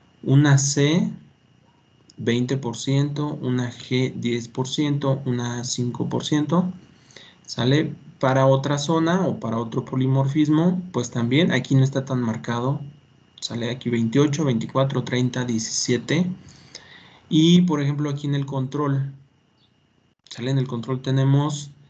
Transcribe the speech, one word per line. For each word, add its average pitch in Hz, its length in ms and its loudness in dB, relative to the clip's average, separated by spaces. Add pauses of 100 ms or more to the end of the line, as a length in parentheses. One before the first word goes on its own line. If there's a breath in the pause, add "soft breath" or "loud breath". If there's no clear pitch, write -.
(220 loud breath)
una 139 360 6
C, 147 520 2 (1040)
veinte 123 400 0
por 117 200 -6
ciento, 143 680 -2
una 123 300 -2
G, 127 420 -2
diez 117 320 -4
por 127 220 -6
ciento, 143 560 0
una 120 400 -4
cinco 123 440 -4
por 123 160 -4
ciento, 160 480 0 (760 loud breath)
¿sale? 139 480 0 (260)
Para 135 260 4
otra 135 320 2
zona 165 480 0
o 113 140 -4
para 117 180 -4
otro 117 260 -4
polimorfismo, 147 960 2 (120)
pues 120 180 -4
también 127 400 2
aquí 123 240 0
no 135 80 6
está 131 220 0
tan 131 180 -4
marcado, 120 580 -4 (600)
¿sale? 117 300 -6
Aquí 127 200 -6
veintiocho, 139 540 2
veinticuatro, 135 580 0
treinta, 123 420 -2
diecisiete. 123 840 -2 (1000 loud breath)
Y, 170 340 6
por 156 200 2
ejemplo, 147 260 -2
aquí 143 200 -4
en 143 80 0
el 139 100 -2
control, 139 640 -2 (1160)
¿sale? 123 220 -4
En 139 60 2
el 131 100 0
control 131 340 -6
tenemos, 135 680 0 (180)